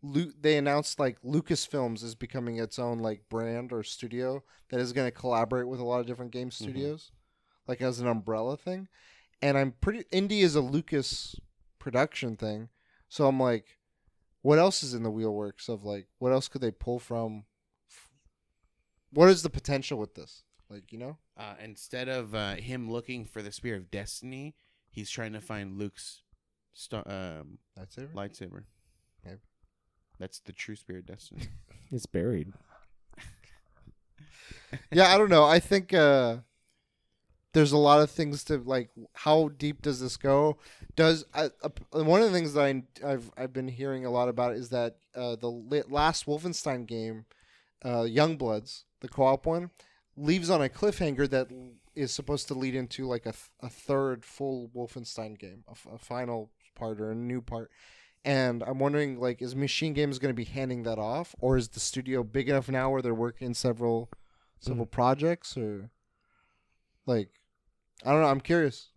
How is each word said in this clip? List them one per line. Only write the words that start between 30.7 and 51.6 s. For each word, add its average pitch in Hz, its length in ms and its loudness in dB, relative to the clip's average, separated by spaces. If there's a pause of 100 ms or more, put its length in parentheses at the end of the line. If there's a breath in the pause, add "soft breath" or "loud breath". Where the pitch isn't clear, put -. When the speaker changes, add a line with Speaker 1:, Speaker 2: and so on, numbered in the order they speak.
Speaker 2:
Spear 92 240 -16
of 90 60 -18
Destiny. - 380 -16 (240)
Speaker 3:
<laughs> - 240 -20
It's 127 160 -8
buried. 95 460 -4 (2500 loud breath)
Speaker 1:
Yeah, 180 220 10
I 196 60 8
don't 208 100 6
know. 160 160 10
I 160 140 10
think, 190 340 0
uh, 139 440 6 (1160)
there's 151 180 6
a 147 60 4
lot 147 240 10
of 151 80 4
things 147 360 -4
to, 151 120 -2
like, 123 320 -2 (240)
how 156 360 4
deep 147 340 -6
does 139 160 -2
this 127 180 -6
go? 143 400 4 (380 loud breath)
Does, 160 300 4 (100)
uh, 151 140 0 (140)
uh, - 400 -4
one 175 180 8
of 220 100 6
the - 60 0
things 160 160 0
that 147 100 4
I, 135 200 2 (240)
I've, 123 300 -4
I've 131 160 -8
been 131 140 -4
hearing 131 380 -6
a 127 40 -4
lot 123 200 2
about 123 260 0
is 120 140 -8
that, 120 280 -2 (180)
uh, 120 200 -4
the 117 140 -4
li-, 120 380 -2
last 147 380 2
Wolfenstein 147 640 -4
game, 113 380 -8 (600 soft breath)
uh, 120 160 -2
Youngbloods, 120 840 0 (180)
the 131 60 -12
co-op 135 380 2
one, 170 240 -2 (480 soft breath)
leaves 165 320 2
on 165 140 4
a 131 60 0
cliffhanger 143 600 0
that 131 220 0
l-, 127 220 -18 (220)